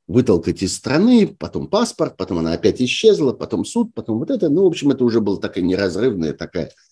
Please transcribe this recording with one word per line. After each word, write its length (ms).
вытолкать 560
из 120
страны, 520
потом 400
паспорт, 500
потом 220
она 140
опять 280
исчезла, 520
потом 320
суд, 300
потом 240
вот 120
это. 180
Ну, 140
в 40
общем, 240
это 140
уже 160
была 180
такая 240
неразрывная 720
такая 380